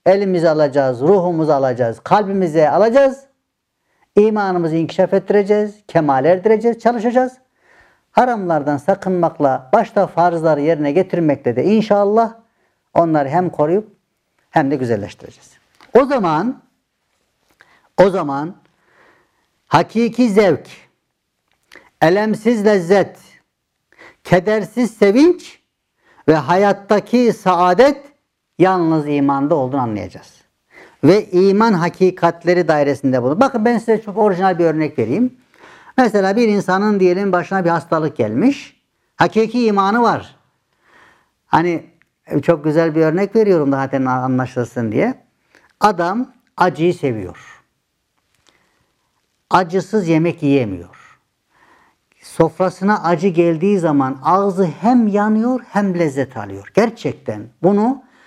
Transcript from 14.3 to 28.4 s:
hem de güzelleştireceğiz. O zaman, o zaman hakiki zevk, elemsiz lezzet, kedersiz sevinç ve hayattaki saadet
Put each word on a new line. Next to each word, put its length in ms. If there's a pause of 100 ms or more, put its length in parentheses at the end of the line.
hem 200
de 60
güzelleştireceğiz. 720 (440)
O 100
zaman, 580 (1400)
o 80
zaman 440 (1120)
hakiki 640
zevk, 400 (1300)
elemsiz 640
lezzet, 540 (1080)
kedersiz 640
sevinç 720 (680)
ve 60
hayattaki 1000
saadet 720 (540)